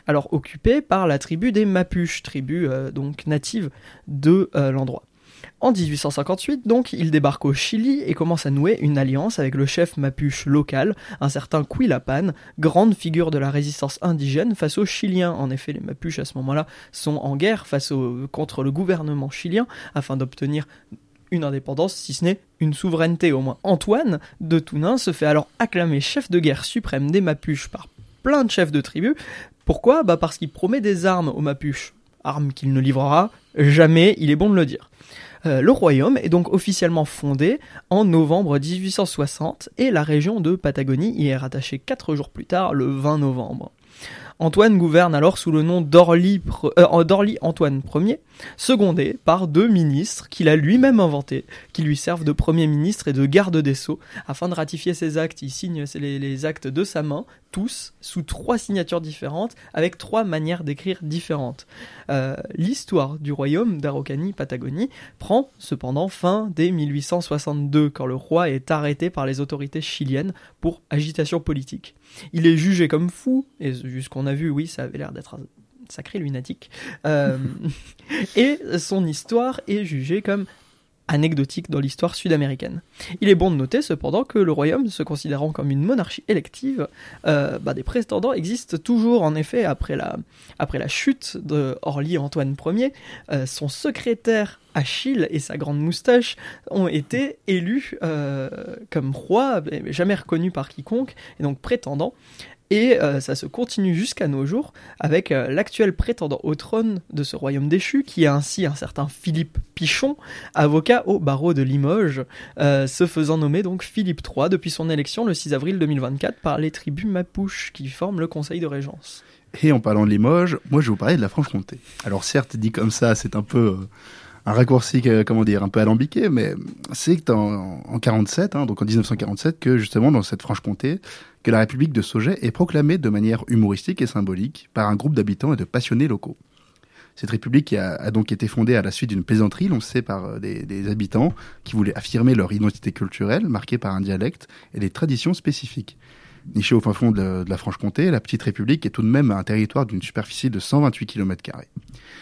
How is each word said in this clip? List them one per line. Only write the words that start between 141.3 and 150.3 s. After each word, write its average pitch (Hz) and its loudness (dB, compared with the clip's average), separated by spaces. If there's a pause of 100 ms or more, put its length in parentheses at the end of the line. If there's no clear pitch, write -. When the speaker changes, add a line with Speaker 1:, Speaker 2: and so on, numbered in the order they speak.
Speaker 2:
qui - -6
voulaient 101 0
affirmer 127 2
leur 95 0
identité 104 -2
culturelle 110 -2
marquée 120 -2
par 98 -4
un 95 -2
dialecte 98 -4 (240)
et 113 -6
des 98 0
traditions 160 -2
spécifiques. - -6 (580)
Nichée 107 2
au 110 6
fin 107 0
fond 113 2
de, 95 0
de 92 -10
la 95 -2
Franche-Comté, 120 -2
la 123 2
petite - -6
république 117 0
est 101 -2
tout - -6
de 107 2
même 127 4
un 95 0
territoire 110 0
d'une 101 -6
superficie - -6